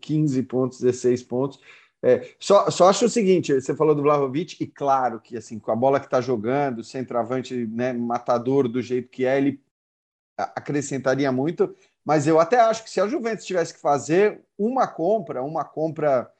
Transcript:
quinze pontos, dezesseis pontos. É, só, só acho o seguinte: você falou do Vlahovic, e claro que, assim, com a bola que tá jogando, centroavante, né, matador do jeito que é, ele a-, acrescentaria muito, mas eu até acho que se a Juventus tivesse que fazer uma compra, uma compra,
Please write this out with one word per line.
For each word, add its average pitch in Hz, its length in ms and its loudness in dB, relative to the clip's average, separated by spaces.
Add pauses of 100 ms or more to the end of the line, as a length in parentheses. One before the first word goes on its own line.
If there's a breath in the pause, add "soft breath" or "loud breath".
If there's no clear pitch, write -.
quinze 151 420 0
pontos, 127 360 -4
dezesseis 123 420 0
pontos. 131 380 -6 (460 loud breath)
É, - 340 2
só, 196 320 4
só 180 180 6
acho 196 180 4
o - 20 0
seguinte: 185 460 2
você 131 220 -2
falou 156 180 4
do 147 80 -2
Vlahovic, 143 600 -2
e 143 40 -4
claro 131 540 -2
que, - 160 -16
assim, 110 220 -12
com 107 120 -6
a 113 60 0
bola 135 240 2
que - 100 -10
tá 131 100 2
jogando, 120 600 -2
centroavante, 127 720 -6 (140)
né, 120 240 -4
matador 120 760 0
do 120 140 -2
jeito 123 260 -4
que - 160 -4
é, 131 140 2
ele 139 240 -2 (760)
a-, - 180 -6
acrescentaria 139 760 -2
muito, 156 420 -2 (300 loud breath)
mas 147 220 2
eu 160 140 6
até 226 200 4
acho - 240 2
que - 60 -18
se - 100 -2
a 196 80 2
Juventus 226 380 -4
tivesse 180 280 -4
que - 60 -20
fazer 156 640 2 (160)
uma 233 300 0
compra, 160 540 -2
uma 151 220 -6
compra, 147 760 -2